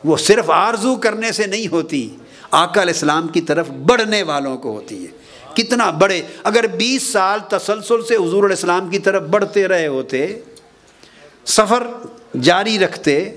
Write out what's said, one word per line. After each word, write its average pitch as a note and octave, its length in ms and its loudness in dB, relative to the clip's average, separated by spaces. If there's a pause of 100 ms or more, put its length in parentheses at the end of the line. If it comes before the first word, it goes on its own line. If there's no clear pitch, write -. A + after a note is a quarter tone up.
वो D#3 140 4
सिर्फ G3 340 2
आरजू A3 460 2
करने A3 340 -2
से G#3 140 -2
नहीं G#3 220 -4
होती, D#3 360 -4 (500)
आका E3+ 260 4
अलैहिस्सलाम D#3+ 480 0
की E3 140 0
तरफ E3 280 -2 (160)
बढ़ने G#3+ 380 4
वालों C#3 320 -4
को A#2 160 -8
होती G#2+ 240 -12
है। F2+ 240 -16 (320)
कितना A3+ 400 0
बढ़े? F3 280 2 (260)
अगर A3 220 2
बीस A3+ 440 -2
साल G3+ 280 2 (120)
तसलसल G#3+ 500 -2
से A3+ 140 0
हुजूर F#3+ 280 2
अलैहिस्सलाम F3+ 460 0
की G3 100 -2
तरफ F#3+ 300 0
बढ़ते G3+ 360 0
रहे F3+ 200 0
होते, C3 360 -4 (1200)
सफ़र A#3 400 2 (520)
जारी F#3+ 400 2
रखते E3 380 0 (200)